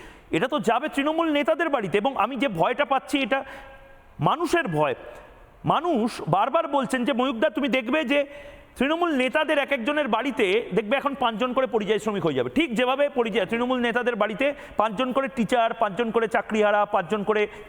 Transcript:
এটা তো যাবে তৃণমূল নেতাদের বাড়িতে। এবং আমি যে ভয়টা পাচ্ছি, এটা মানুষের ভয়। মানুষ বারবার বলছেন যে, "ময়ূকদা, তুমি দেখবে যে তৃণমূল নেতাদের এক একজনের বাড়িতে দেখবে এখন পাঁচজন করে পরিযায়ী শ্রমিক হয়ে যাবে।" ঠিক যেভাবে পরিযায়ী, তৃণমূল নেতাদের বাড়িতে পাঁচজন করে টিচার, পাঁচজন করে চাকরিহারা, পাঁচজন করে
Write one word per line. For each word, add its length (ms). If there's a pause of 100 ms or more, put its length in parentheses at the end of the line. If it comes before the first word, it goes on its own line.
(320)
এটা 160
তো 120
যাবে 300
তৃণমূল 420
নেতাদের 380
বাড়িতে। 280
এবং 200
আমি 180
যে 120
ভয়টা 380
পাচ্ছি, 340
এটা 240 (760)
মানুষের 480
ভয়। 280 (680)
মানুষ 640
বারবার 400
বলছেন 380
যে, 80
"ময়ূকদা, 360
তুমি 180
দেখবে 360
যে 220 (520)
তৃণমূল 380
নেতাদের 420
এক 140
একজনের 360
বাড়িতে 680
দেখবে 240
এখন 180
পাঁচজন 380
করে 140
পরিযায়ী 320
শ্রমিক 240
হয়ে 120
যাবে।" 140
ঠিক 260
যেভাবে 340
পরিযায়ী, 380
তৃণমূল 320
নেতাদের 360
বাড়িতে 380 (240)
পাঁচজন 340
করে 160
টিচার, 460
পাঁচজন 380
করে 160
চাকরিহারা, 580
পাঁচজন 380
করে 240 (220)